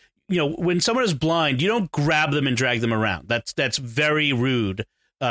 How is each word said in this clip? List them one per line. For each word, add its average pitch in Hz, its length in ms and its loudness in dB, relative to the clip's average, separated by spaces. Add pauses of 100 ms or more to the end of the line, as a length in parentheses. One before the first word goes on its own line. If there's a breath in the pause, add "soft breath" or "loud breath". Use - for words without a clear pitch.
(300 soft breath)
you 185 80 0
know, 147 120 2
when 175 320 0
someone 233 240 2
is 185 100 0
blind, 156 460 0
you 180 60 2
don't 214 240 -2
grab 151 400 2
them 143 140 0
and 127 100 0
drag 123 260 0
them 117 120 0
around. 98 340 -2
That's, 117 260 -4
that's 135 260 -2
very 147 540 0
rude. 117 480 0 (380)
Uh, 135 120 -2